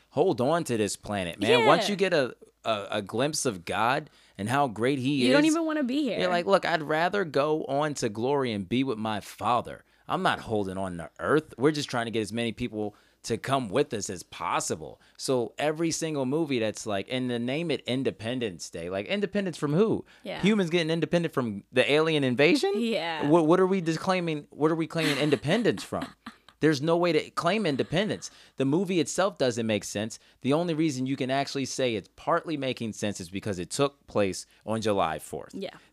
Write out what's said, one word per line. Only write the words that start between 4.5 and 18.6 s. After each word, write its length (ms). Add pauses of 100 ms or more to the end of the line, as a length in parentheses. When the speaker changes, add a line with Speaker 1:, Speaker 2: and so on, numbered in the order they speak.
Speaker 1:
great 300
he 240
Speaker 2:
You 60
Speaker 1:
is, 40
Speaker 2:
don't 120
even 200
wanna 180
be 200
here. 160
Speaker 1:
you're 100
like, 160
"Look, 200
I'd 180
rather 420
go 400
on 300
to 120
glory 460
and 160
be 160
with 140
my 200
Father. 640 (240)
I'm 160
not 160
holding 380
on 200
to 120 (100)
earth. 380
We're 140
just 180
trying 160
to 60
get 100
as 100
many 220
people 420 (280)
to 140
come 300
with 260
us 160
as 140
possible." 800 (160)
So 400
every 340
single 340
movie 340
that's 260
like, 260
and 200
to 80
name 300
it 160
Independence 840